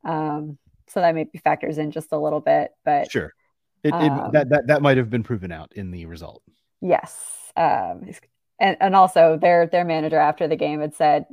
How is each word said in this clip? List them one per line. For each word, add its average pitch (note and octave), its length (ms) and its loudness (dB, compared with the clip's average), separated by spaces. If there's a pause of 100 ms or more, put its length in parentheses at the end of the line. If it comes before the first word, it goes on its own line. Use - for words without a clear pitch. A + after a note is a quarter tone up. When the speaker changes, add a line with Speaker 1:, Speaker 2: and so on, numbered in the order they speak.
Speaker 1:
Um, D3+ 540 -6 (300)
so - 120 -4
that E3+ 140 2
maybe D#3+ 240 -6
factors D3+ 400 -4
in D3+ 140 -6
just - 200 -10
a D#3 60 -2
little D3+ 220 -2
bit, D3+ 320 0 (120)
but D3 260 0
Speaker 2:
Sure. E2+ 220 -6 (500)
It, D3 120 0
it, D#3 180 0
Speaker 1:
um, C3+ 200 -6
Speaker 2:
that, C#3+ 180 2
that, C#3 160 2
that C#3+ 160 2
might C#3 160 4
have A#2+ 100 -2
been A#2 140 -2
proven F#2+ 280 -8
out D#2+ 240 -14
in F#2+ 180 -12
the F2 120 -12
result. E2 380 -18 (400)
Speaker 1:
Yes. - 340 -2 (400)
Um, G2 540 -2 (500)
and, F#3+ 200 2
and F#3+ 140 2
also E3+ 460 6
their, F3 260 4
their F3 200 0
manager D#3+ 320 0
after D#3 280 2
the D#3 100 -2
game D3+ 240 -4
had D3+ 140 -6
said D3+ 380 2